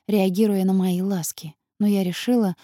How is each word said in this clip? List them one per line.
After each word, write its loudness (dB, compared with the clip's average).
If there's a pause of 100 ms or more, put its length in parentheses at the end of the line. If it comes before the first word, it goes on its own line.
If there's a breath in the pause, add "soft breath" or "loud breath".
реагируя 2
на 2
мои 0
ласки, -6 (240)
но 2
я 2
решила, -2